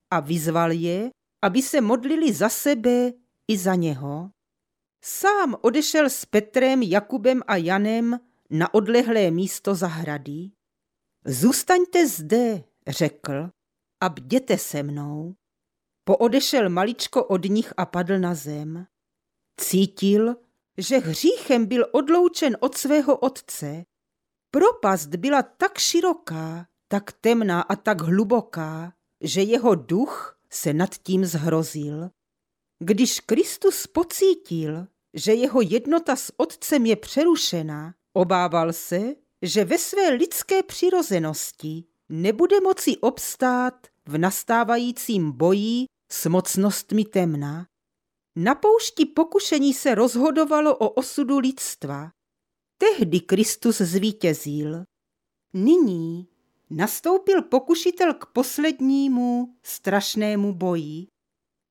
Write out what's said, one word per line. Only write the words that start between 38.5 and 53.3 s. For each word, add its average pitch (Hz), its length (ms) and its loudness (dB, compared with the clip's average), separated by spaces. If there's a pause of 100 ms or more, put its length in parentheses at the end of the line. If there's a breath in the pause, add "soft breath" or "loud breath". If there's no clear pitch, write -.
se, 208 420 -6 (260)
že 196 240 0
ve 311 120 0
své 381 320 0
lidské 339 540 0
přirozenosti 170 1200 -4 (260)
nebude 220 520 2
moci 381 360 0
obstát 247 880 -2 (180)
v 147 120 -6
nastávajícím 226 1120 0
boji 202 540 0 (260)
s - 140 -6
mocnostmi 190 800 0
temna. 160 640 -4 (680)
Na 208 200 0
poušti 427 500 2
pokušení 302 680 0
se 269 220 0
rozhodovalo 294 800 2
o 214 120 0
osudu 269 480 -2
lidstva. 160 720 -6 (640)
Tehdy 254 420 2
Kristus - 580 0